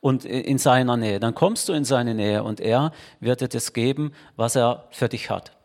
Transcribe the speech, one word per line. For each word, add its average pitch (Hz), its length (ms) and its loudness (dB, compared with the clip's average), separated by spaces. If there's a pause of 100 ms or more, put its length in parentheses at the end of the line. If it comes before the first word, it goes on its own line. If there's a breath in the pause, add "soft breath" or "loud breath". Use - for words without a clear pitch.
und 135 260 0
in 131 320 -2
seiner 127 400 4
Nähe, 107 220 0
dann 113 140 0
kommst 208 360 0
du - 20 0
in 151 120 0
seine 120 300 0
Nähe 104 280 0
und 107 180 -6
er 135 320 2 (280 loud breath)
wird 123 200 0
dir 127 80 -2
das - 240 -6
geben, 139 400 -2 (240 loud breath)
was 117 200 0
er 120 340 0
für - 180 -2
dich - 220 -8
hat. 98 220 -6 (120)